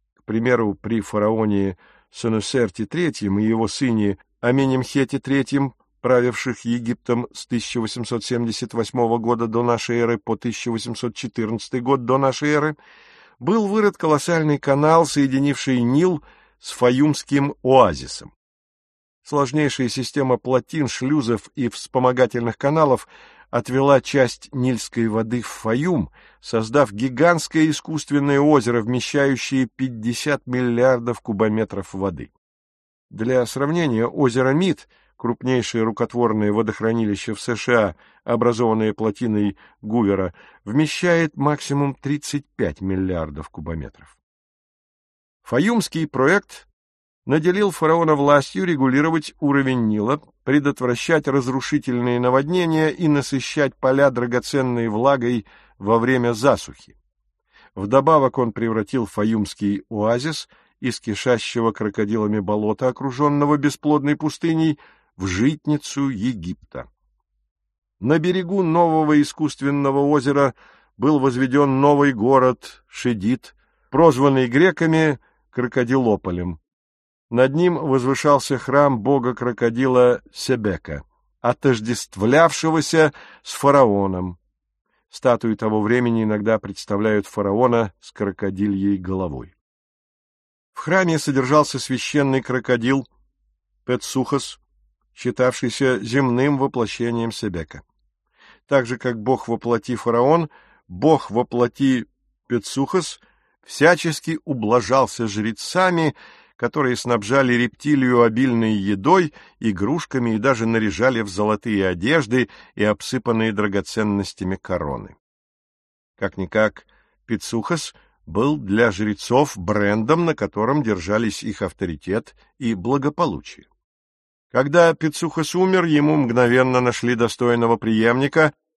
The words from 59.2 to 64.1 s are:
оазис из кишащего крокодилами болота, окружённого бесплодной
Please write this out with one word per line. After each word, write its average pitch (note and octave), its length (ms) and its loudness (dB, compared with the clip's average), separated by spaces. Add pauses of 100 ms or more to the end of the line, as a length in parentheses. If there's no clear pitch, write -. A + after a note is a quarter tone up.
оазис A#2+ 600 -2 (320)
из B2 180 -4
кишащего A2+ 720 -2
крокодилами G#2+ 720 -2
болота, G#2 480 -2
окружённого C#3+ 680 0
бесплодной D3 600 0